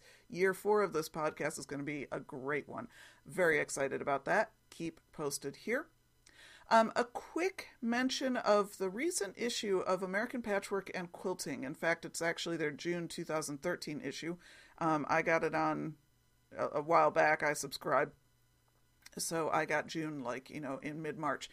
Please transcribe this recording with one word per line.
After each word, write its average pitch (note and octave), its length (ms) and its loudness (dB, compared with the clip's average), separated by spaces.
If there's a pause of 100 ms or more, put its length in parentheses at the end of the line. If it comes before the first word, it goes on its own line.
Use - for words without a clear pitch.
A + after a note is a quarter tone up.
(280)
year F#3 260 2
four G#3 280 4
of F#3 100 0
this D#3+ 160 0
podcast D#3 500 -2
is C#3+ 80 -10
gonna C#3+ 160 -6
be C#3+ 280 -6
a D3+ 100 -6
great C#3 480 -4
one. A#2 200 -10 (380)
Very D#3+ 320 4
excited C#3 420 0
about C#3 240 0
that. F#3+ 280 2 (180)
Keep E3 300 -8 (120)
posted C#3+ 440 -6
here. C4 320 -4 (840)
Um, A3+ 260 8
a A#3+ 80 4
quick - 640 -4 (140)
mention B3+ 560 0
of G#3 400 4
the F#3+ 100 0
recent A#3 480 -2
issue G#3 440 0
of F#3 220 0
American G3+ 380 -2
Patchwork G3+ 540 -2
and F3+ 180 -6
Quilting. E3+ 500 -6
In C3+ 120 -6
fact, E3 320 0
it's - 160 -8
actually E3+ 340 0
their D3+ 140 0
June E3+ 360 -4
two E3+ 160 -8
thousand D#3 380 -4
thirteen D3+ 400 -4
issue. D3+ 380 -6 (400)
Um, D#3 320 2
I D#3+ 100 4
got E3 240 4
it D#3 100 0
on D#3 420 0 (600)
a, C3 220 -2
a - 20 2
while D#3 300 6
back. D#3 320 4
I D3+ 100 2
subscribed. C#3+ 600 0 (1040)
So E3 320 -2
I D#3 160 2
got D3+ 220 0
June, D#3 340 -4
like, B2 260 -6
you - 120 -10
know, C3+ 220 -6
in D3+ 200 -8
mid-March. D3+ 500 -4